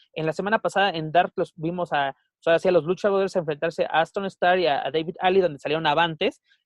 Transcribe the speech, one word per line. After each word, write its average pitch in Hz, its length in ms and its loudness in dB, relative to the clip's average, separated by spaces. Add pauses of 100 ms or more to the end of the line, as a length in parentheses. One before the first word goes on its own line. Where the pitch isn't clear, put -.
(140)
En 156 120 -6
la 160 60 0
semana 202 280 -2
pasada 196 320 0
en 160 200 -6
Dark 175 240 2
los 170 220 -4
vimos 170 340 -6
a, 139 200 0
o - 300 -20
sea, 165 140 4
hacía 185 160 2
los 165 140 4
Lucha 185 240 0
Brothers 196 260 0
enfrentarse 165 480 -2
a - 160 0
Aston 180 280 -2
Star 180 320 2
y 170 80 2
a, 139 200 0
a 135 40 -4
David 160 280 -4
Ali, 185 220 4
donde 160 180 -2
salieron 160 260 -4
avantes. 165 560 0 (240)